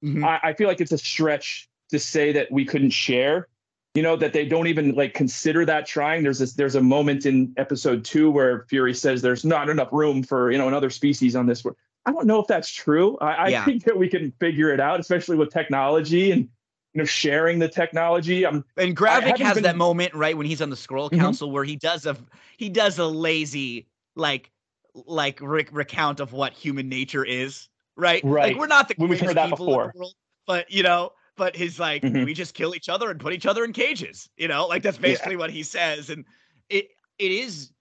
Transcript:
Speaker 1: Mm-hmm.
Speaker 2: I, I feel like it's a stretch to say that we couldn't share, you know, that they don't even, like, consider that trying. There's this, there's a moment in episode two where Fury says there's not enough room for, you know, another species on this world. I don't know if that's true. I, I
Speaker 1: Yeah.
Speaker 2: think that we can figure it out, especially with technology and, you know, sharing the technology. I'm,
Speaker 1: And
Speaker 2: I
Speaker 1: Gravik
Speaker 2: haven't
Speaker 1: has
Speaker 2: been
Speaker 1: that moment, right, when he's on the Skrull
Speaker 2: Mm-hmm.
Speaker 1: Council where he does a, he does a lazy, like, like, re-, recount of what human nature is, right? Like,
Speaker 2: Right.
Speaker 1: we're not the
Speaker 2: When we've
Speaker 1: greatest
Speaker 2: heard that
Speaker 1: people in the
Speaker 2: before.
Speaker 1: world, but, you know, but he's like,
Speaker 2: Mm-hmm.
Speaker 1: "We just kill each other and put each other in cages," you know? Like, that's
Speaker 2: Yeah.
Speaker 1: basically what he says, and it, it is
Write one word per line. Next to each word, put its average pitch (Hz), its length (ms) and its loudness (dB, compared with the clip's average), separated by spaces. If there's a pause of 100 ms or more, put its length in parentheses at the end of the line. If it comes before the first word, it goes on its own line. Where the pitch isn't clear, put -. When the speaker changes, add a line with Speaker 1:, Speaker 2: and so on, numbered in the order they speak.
Speaker 1:
Mm-hmm. 147 200 -2
Speaker 2:
I, 160 200 2
I 160 100 -2
feel 208 140 0
like 175 140 0
it's 160 100 -4
a 160 60 2
stretch - 720 -2 (220)
to 147 100 -2
say 147 340 0
that 143 180 0
we 135 120 2
couldn't 139 280 2
share, 139 560 0 (480)
you 156 80 2
know, 165 140 2
that 156 160 0
they 151 120 0
don't 165 220 0
even, 151 260 2
like, 135 200 0
consider 156 520 0
that 151 220 0
trying. 156 340 -2
There's 139 160 0
this, 127 160 -2
there's 139 220 0
a 135 60 2
moment 139 440 4
in 131 320 2
episode 131 480 -2
two 156 240 4
where 127 400 2
Fury 127 240 2
says 127 280 0
there's 123 240 0
not 151 220 2
enough 151 240 0
room 143 300 2
for, 123 300 0
you 131 80 2
know, 131 80 2
another 135 240 0
species 127 440 2
on 123 120 2
this 120 160 0
world. - 140 -6 (280)
I 254 60 2
don't 294 160 0
know 214 120 6
if 208 80 0
that's 170 220 0
true. 180 500 2
I, 151 120 0
I - 160 0
Speaker 1:
Yeah. 107 180 0
Speaker 2:
think 247 200 0
that 226 120 2
we 185 100 2
can 160 320 -2
figure 156 320 2
it 135 80 2
out, 151 200 0
especially 175 380 0
with 151 140 2
technology 156 800 2
and, 170 100 4 (520)
you 151 60 -4
know, 151 60 0
sharing 160 520 0
the 160 120 2
technology. 170 760 0
I'm, 147 180 0 (140)
Speaker 1:
And 180 140 0
Speaker 2:
I - 20 -4
Speaker 1:
Gravik 214 280 4
Speaker 2:
haven't 254 200 0
Speaker 1:
has 208 140 4
Speaker 2:
been 214 80 2
Speaker 1:
that 175 140 2
moment, 175 360 0
right, 156 240 0
when 147 80 -4
he's 156 160 -4
on 147 80 -4
the 131 60 -8
Skrull 139 340 -8
Speaker 2:
Mm-hmm. 170 100 2
Speaker 1:
Council 180 320 0
where 139 120 -2
he 147 140 -8
does 160 280 -4
a, 147 100 -2 (420)
he 214 120 -8
does 190 300 0
a 165 80 0
lazy, 151 800 -4 (280)
like, 147 360 -4 (420)
like, 143 480 -6
re-, 147 300 -4
recount 147 480 -4
of 131 140 -8
what 131 200 -4
human 139 360 -8
nature 131 340 -6
is, 127 460 -6 (260)
right? 170 280 0
Like, 139 100 2
Speaker 2:
Right. 151 240 2
Speaker 1:
we're 294 100 -4
not 285 220 6
the 214 80 -6
Speaker 2:
When 165 120 2
we've 180 100 0
Speaker 1:
greatest 175 180 0
Speaker 2:
heard 160 120 2
that - 20 -
Speaker 1:
people 170 160 -4
in 156 40 2
the 117 160 2
Speaker 2:
before. 113 80 -14
Speaker 1:
world, 180 180 -14 (340)
but, 175 240 -2
you 196 120 2
know, 175 300 2 (240)
but 180 180 -2
he's 170 240 -6
like, 151 240 -2
Speaker 2:
Mm-hmm. 131 220 0
Speaker 1:
"We 151 80 -4
just 170 200 -10
kill 175 220 -6
each - 140 -12
other 202 200 -4
and 165 100 -10
put 151 140 -6
each 185 120 -8
other 208 180 0
in 233 100 -6
cages," 240 640 -4
you 165 100 -4
know? 160 200 -2
Like, 175 160 -4
that's 202 140 -2
Speaker 2:
Yeah. - 120 -20
Speaker 1:
basically 185 260 -2
what 165 160 -6
he 151 120 -12
says, 151 460 -6
and 139 160 -14 (440)
it, 202 200 -4 (300)
it 190 120 -2
is 190 500 -8